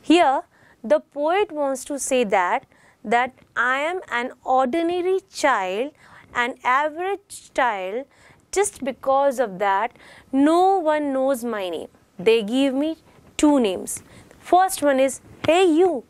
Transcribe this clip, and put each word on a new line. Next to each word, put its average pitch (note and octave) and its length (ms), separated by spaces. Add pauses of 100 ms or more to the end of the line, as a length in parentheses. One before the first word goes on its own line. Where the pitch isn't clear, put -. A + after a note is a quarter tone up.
Here, D#4 420 (400)
the D4 180
poet E4 520
wants C#4 340
to C#4+ 120
say B3+ 260
that, G3 420 (380)
that A#3+ 280 (240)
I B3 220
am E4+ 220 (100)
an A#3+ 220 (120)
ordinary E4+ 760 (120)
child, A3+ 600 (420)
an B3 200 (100)
average D#4 880
child. A3 520 (440)
Just G4 340
because C4+ 540
of G3+ 200
that, G3+ 340 (400)
no E4+ 460
one D4+ 340
knows C4 320
my G#3+ 240
name. E3 200 (300)
They A3 240
give B3+ 320
me D4+ 220 (400)
two D4 240
names. - 420 (360)
First F#4 440
one C#4 180
is, C4+ 200 (260)
"Hey F4 180
you" E4 460